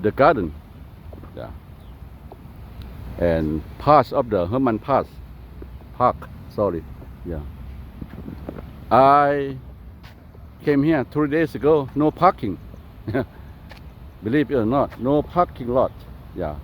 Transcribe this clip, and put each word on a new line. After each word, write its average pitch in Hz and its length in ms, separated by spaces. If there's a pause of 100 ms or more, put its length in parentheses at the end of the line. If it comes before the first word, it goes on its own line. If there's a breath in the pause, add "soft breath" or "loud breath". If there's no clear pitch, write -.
the 107 100
garden. 127 400 (840)
Yeah. 60 160 (1700)
And 80 420 (160)
parts 143 340
of 123 200
the 90 160
Herman 117 320
Pass 117 260 (920)
Park. - 320 (220)
Sorry. 90 340 (400)
Yeah. 82 180 (1500)
I 139 680 (1120)
came 143 160
here 147 300
three 147 180
days 156 240
ago. 143 400
No 147 160
parking. 131 480 (480)
<laughs> - 1160
Believe 127 260
it 143 60
or 113 100
not, 120 340
no 139 220
parking 170 460
lot. 120 240 (440)
Yeah. 78 280